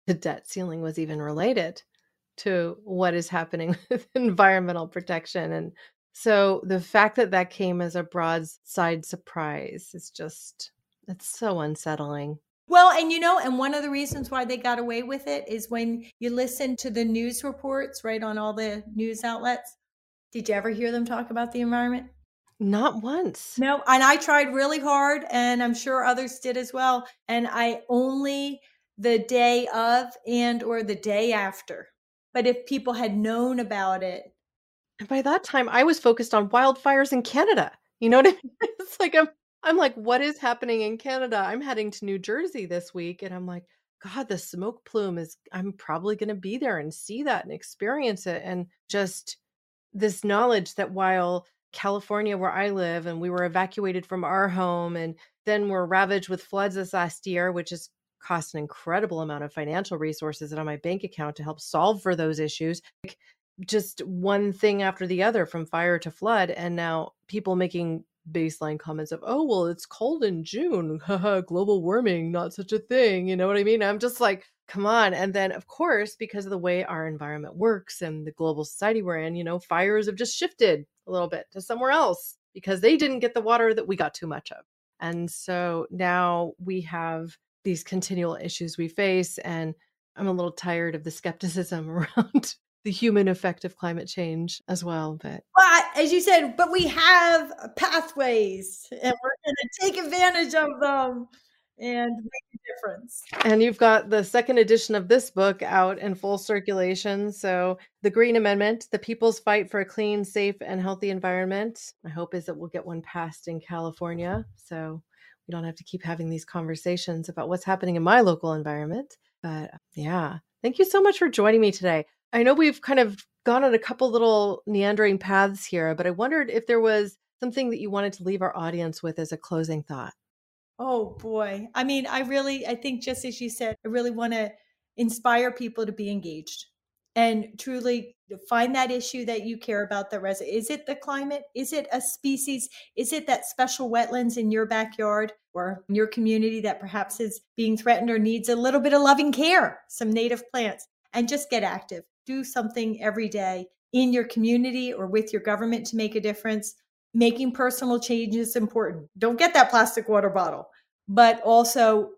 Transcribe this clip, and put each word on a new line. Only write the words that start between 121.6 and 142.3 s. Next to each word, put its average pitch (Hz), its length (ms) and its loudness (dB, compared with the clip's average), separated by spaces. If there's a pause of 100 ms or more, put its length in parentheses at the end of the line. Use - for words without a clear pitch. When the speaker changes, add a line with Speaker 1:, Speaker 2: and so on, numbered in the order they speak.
Speaker 1:
me 208 100 6
today. 175 340 0 (280)
I 233 100 4
know 254 100 8
we've 302 280 4
kind 269 180 2
of 208 260 2 (200)
gone 247 180 4
on 254 100 6
a 226 60 4
couple 247 320 -2
little 220 560 4
meandering 202 500 2
paths 196 480 2
here, 160 300 -2
but 175 100 -2
I 180 60 2
wondered 254 380 0
if 226 180 -4
there 233 140 4
was 214 360 2 (220)
something 247 300 -2
that 233 100 -4
you 208 100 -8
wanted 202 240 -2
to 185 100 -16
leave 185 180 -2
our 185 140 -2
audience 165 460 -6
with 165 180 -6
as 160 120 -6
a 160 60 -8
closing 160 460 -4
thought. 131 300 -12 (640)
Speaker 2:
Oh, 233 400 -4
boy. 214 540 -6
I 254 100 -2
mean, 269 220 -2
I 262 160 -4
really, 269 460 -2
I 240 80 -4
think 240 260 -6
just 254 240 -8
as 247 140 -10
you 240 100 -6
said, 220 360 -6
I - 20 -6
really 240 240 -2
wanna 226 400 -2 (460)
inspire 240 540 2
people 233 340 -6
to 214 60 -6
be 208 180 -8
engaged 170 560 -10 (500)
and 226 320 2 (100)
truly 247 580 -4 (340)
find 247 260 2
that 254 160 2
issue 247 340 -4
that 220 180 -4
you 226 140 -8
care 208 260 -4
about, 202 280 -6
the 208 80 -6
res-, 190 220 -4
is 202 280 -4
it 294 160 -6
the 277 100 -6
climate? 277 480 -6 (120)
Is 269 180 -6
it 294 180 -4
a 262 100 -2
species? 269 640 -4 (280)